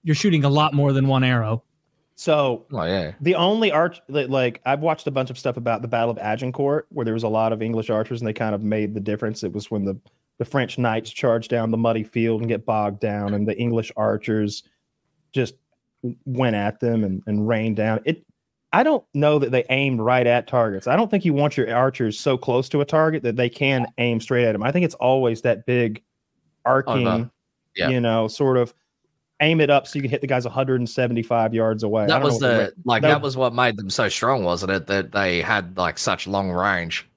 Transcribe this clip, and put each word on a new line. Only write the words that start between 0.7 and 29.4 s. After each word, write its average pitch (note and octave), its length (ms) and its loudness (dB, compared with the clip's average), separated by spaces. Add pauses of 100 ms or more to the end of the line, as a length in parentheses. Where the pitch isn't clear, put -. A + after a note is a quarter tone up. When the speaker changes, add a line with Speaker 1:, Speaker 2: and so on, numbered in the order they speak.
Speaker 1:
more C#3+ 180 4
than C3+ 140 2
one C3+ 180 2
arrow. A#2 380 0 (540)
Speaker 2:
So C#3 560 0
Speaker 3:
Oh, F#2+ 120 -4
yeah. F2 360 -2
Speaker 2:
the E3+ 160 2
only G3 340 2
arch, E3 380 0
li-, C#3 180 -2
like, B2+ 400 0
I've C#3+ 140 0
watched D#3 260 -2
a D3+ 60 -2
bunch C3 180 -2
of B2 80 -12
stuff B2+ 180 -4
about A#2 240 -2
the A#2+ 80 -8
Battle A#2 220 0
of A2 80 -6
Agincourt, B2+ 720 -2
where B2+ 140 -6
there A2+ 100 0
was A2+ 80 -2
a A2+ 60 -2
lot A2 240 2
of A2 100 -4
English A2+ 260 -4
archers, A2 320 -2
and A#2 80 -4
they A2 40 -2
kind A2 220 -2
of G2+ 80 -4
made G#2+ 320 -2
the G#2 60 -6
difference. G#2+ 440 -4
It F2+ 80 -4
was G#2+ 180 -8
when G#2 140 -2
the, G2 120 -4 (420)
the B2 60 -4
French B2+ 320 -2
knights A2+ 340 -2
charged A#2 400 0
down A2+ 200 0
the A2+ 80 0
muddy A2+ 260 0
field A2+ 360 0
and A#2 80 -4
get A2+ 180 -4
bogged G#2 340 -2
down, G#2 320 -2
and G#2 140 0
the G#2+ 100 -2
English A#2 400 -2
archers G#2+ 680 -2 (680)
just B2+ 220 -2 (480)
w-, A#2+ 220 -8
went B2 320 0
at G2+ 240 -2
them A2+ 240 0
and, F#2+ 220 -4
and G#2+ 200 -2
rained A2 300 0
down. A2 300 0
It, E3 180 -4 (480)
I G3+ 100 4
don't D4 220 2 (100)
know D3 240 4
that C3 140 0
they B2 180 2
aimed C3 300 0
right B2 260 2
at A#2+ 200 2
targets. A2 400 0
I C3+ 100 2
don't A3 140 0
think F#3 140 0
you D#3+ 80 2
want C#3+ 240 0
your A#2 180 0
archers B2 440 0
so C3+ 180 0
close B2+ 340 0
to C#3+ 100 0
a C#3+ 40 0
target D#3 380 2
that A#2 140 -2
they B2 120 0
can C3 380 0 (120)
aim A#2+ 220 0
straight B2 240 0
at A2 100 2
'em. G#2 80 -4
I B2 100 0
think F3 120 2
it's D#3 120 -2
always B2+ 460 2
that A2+ 240 0
big A#2+ 360 0 (640)
arcing, B2+ 420 2
Speaker 3:
Oh, F#2+ 120 2
no. A#2+ 120 -6 (440)
Yeah. F2+ 160 -2
Speaker 2:
you B2+ 100 2
know, A2+ 280 2
sort C3 280 0
of A#2+ 180 0 (680)